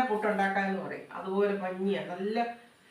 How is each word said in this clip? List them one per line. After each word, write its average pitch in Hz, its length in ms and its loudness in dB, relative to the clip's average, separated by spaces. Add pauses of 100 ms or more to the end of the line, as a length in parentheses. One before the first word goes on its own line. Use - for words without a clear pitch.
പുട്ടുണ്ടാക്കാന്ന്" 196 720 2
പറയും. - 320 -8
അതുപോലെ 196 420 2
പഞ്ഞിയാ, 190 500 0
നല്ല, 220 500 -2 (360)